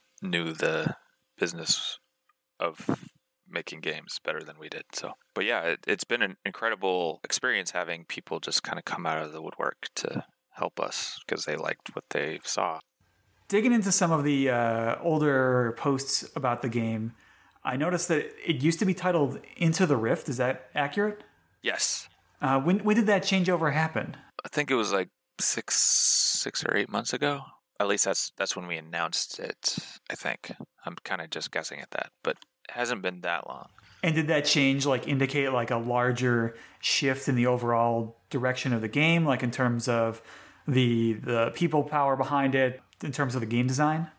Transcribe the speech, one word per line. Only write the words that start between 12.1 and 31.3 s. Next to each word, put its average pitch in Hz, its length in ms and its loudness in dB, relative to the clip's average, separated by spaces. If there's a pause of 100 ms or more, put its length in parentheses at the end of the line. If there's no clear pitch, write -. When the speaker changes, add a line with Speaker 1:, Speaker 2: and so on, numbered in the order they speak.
Speaker 1:
saw. 90 360 -2 (680)
Speaker 2:
Digging 220 240 4
into 208 200 4
some 175 200 4
of 151 120 2
the, 139 260 4
uh, 117 500 2
older 131 800 4
posts - 580 0
about 123 260 0
the 123 80 0
game, 113 440 -2 (500)
I 131 140 -2
noticed 170 320 0
that 156 160 2 (200)
it 147 160 0
used 165 180 4
to 214 60 2
be 185 80 4
titled 165 480 2 (140)
Into 165 300 4
the 147 100 4
Rift. 120 340 0
Is 123 80 -4
that 127 380 -2
accurate? 202 480 0 (380)
Speaker 1:
Yes. - 480 -2 (320)
Speaker 2:
Uh, 135 180 4
when, 175 200 4
when 208 160 4
did 214 120 4
that 202 160 4
changeover 170 500 2
happen? 147 440 -2 (260)
Speaker 1:
I - 60 -14
think 147 200 -2
it 139 60 4
was, 104 160 2
like, 95 180 0 (300)
six, - 360 0
six - 920 0
or - 100 0
eight 104 140 0
months 104 240 -4
ago. 139 280 -2 (380)
At 101 80 2
least 101 180 2
that's, - 320 -2
that's - 180 -2
when 90 120 -8
we 85 100 -6
announced 85 640 -4
it, - 380 -4 (320)
I - 60 -4
think. - 360 -8 (340)
I'm 87 180 -10
kinda 85 240 -8
just - 240 -8